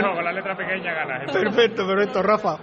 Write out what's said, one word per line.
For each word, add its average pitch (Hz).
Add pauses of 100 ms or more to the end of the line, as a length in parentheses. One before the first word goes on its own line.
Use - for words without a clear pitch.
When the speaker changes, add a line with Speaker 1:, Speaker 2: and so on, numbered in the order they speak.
Speaker 1:
dejo 185
con 170
la 170
letra 190
pequeña 180
ganas, 139
¿eh? -
Speaker 2:
Perfecto, 226
perfecto, 196
Rafa. 202